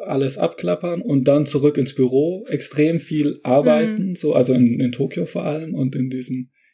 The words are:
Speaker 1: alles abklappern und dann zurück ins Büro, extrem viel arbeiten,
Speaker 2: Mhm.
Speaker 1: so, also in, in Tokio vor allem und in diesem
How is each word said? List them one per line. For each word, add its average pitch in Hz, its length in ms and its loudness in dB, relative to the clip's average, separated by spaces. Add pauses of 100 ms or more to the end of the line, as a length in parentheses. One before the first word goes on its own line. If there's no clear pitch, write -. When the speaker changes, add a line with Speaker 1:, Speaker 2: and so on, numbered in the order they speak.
Speaker 1:
alles 135 320 -2
abklappern 175 640 -2
und 143 260 0
dann 143 200 4
zurück 147 320 2
ins 127 160 -2
Büro, 143 540 0
extrem 151 520 0
viel 151 440 -2
arbeiten, 131 640 2
Speaker 2:
Mhm. 180 60 -6
Speaker 1:
so, 156 200 -2
also 127 180 2
in, 123 280 4
in 123 120 0
Tokio 139 320 -4
vor - 200 -8
allem 156 300 -6
und 135 200 -2
in 131 160 -4
diesem 127 400 -8 (240)